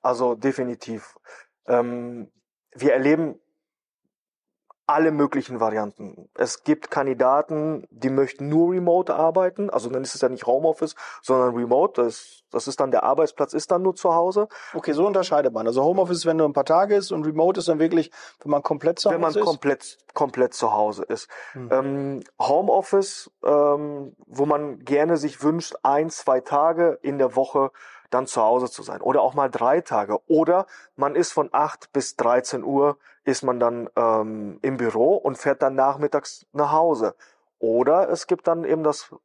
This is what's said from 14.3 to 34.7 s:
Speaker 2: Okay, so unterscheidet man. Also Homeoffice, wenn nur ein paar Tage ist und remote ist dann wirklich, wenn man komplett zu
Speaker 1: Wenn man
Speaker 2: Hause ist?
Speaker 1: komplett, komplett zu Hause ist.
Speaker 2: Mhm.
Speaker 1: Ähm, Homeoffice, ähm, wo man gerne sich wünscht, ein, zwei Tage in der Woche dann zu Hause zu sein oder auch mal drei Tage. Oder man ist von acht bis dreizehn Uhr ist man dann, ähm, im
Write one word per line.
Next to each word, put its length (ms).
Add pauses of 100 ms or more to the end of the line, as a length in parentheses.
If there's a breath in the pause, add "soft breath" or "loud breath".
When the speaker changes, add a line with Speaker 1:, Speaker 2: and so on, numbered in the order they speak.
Speaker 2:
Okay, 160
so 160
unterscheidet 440
man. 140
Also 180
Homeoffice, 440
wenn 100
nur 100
ein 60
paar 120
Tage 300
ist 160
und 140
remote 360
ist 60
dann 120
wirklich, 320 (320 loud breath)
wenn 80
man 100
komplett 380
zu 100
Speaker 1:
Wenn 120
man 80
Speaker 2:
Hause 100
ist? 80
Speaker 1:
komplett, 500 (160)
komplett 400
zu 180
Hause 340
ist. 240 (260 loud breath)
Speaker 2:
Mhm. 160
Speaker 1:
Ähm, 520 (160)
Homeoffice, 920 (120)
ähm, 720 (120)
wo 180
man 400
gerne 320
sich 240
wünscht, 400
ein, 300
zwei 300
Tage 600
in 160
der 180
Woche 360 (400 loud breath)
dann 160
zu 160
Hause 260
zu 140
sein 180
oder 220
auch 100
mal 160
drei 320
Tage. 460
Oder 400 (280 loud breath)
man 200
ist 160
von 220
acht 380
bis 240
dreizehn 480
Uhr 360 (240 soft breath)
ist 200
man 160
dann, 360
ähm, 640
im 160